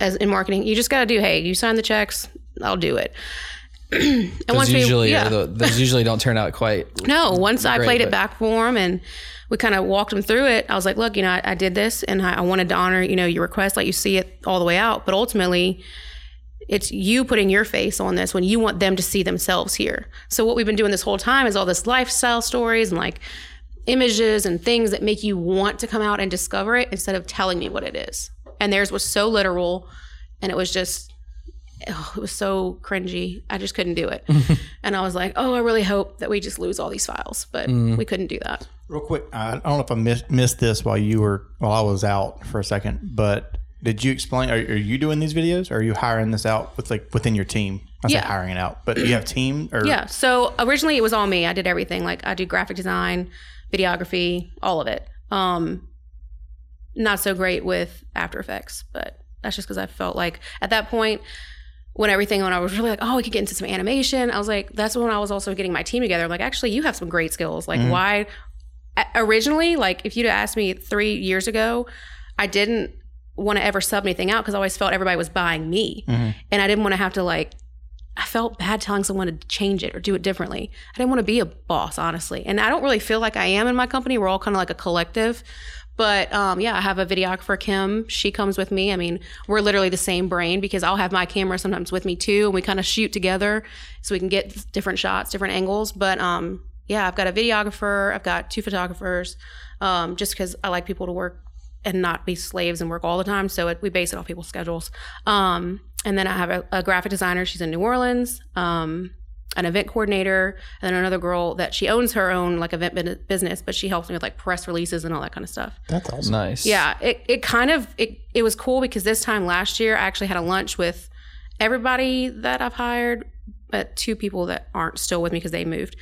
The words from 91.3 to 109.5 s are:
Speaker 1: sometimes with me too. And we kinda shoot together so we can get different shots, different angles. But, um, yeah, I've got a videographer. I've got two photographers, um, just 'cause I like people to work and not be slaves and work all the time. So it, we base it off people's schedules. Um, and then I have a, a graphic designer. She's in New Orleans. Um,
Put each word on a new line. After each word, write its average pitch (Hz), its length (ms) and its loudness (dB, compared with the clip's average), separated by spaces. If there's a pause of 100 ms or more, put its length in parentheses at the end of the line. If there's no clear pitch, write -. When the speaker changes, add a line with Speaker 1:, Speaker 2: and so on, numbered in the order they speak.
Speaker 1:
sometimes 180 340 -4
with 185 140 -2
me 180 100 -2
too. 208 300 2
And 196 80 0
we 185 80 0
kinda 190 200 0
shoot 214 300 0
together 202 500 0 (400)
so - 120 -4
we 185 40 0
can 185 120 -2
get 196 420 -4
different 190 260 -2
shots, 190 320 -2
different 190 240 -2
angles. 196 380 -2
But, 190 260 0
um, 175 440 -2 (260)
yeah, 202 180 0
I've 180 100 -4
got 190 100 2
a 180 60 0
videographer. 208 800 0
I've 196 80 -6
got 175 280 -4
two 208 120 -4
photographers, 180 720 -4 (460)
um, 180 340 0
just 202 200 -4
'cause 180 280 -6
I 196 60 0
like 180 160 -2
people 185 200 -6
to 180 60 -6
work 180 280 -6 (440)
and 185 180 0
not 170 240 -2
be 185 80 -2
slaves 170 460 -4
and 165 100 -4
work 170 140 -6
all 175 140 0
the 185 60 0
time. 196 260 -2
So 170 180 -2
it, 170 140 -4
we 202 80 -2
base 175 220 -2
it 180 60 -8
off 170 80 -12
people's 170 220 -12
schedules. 170 420 -8 (360)
Um, 185 540 2 (240)
and 202 140 0
then 190 80 2
I 185 100 -2
have 175 140 0
a, 180 220 -2
a 185 100 0
graphic 185 280 0
designer. 180 340 0
She's 170 160 -6
in 165 100 -2
New 165 100 -2
Orleans. 247 600 0 (160)
Um, 170 540 -2 (460)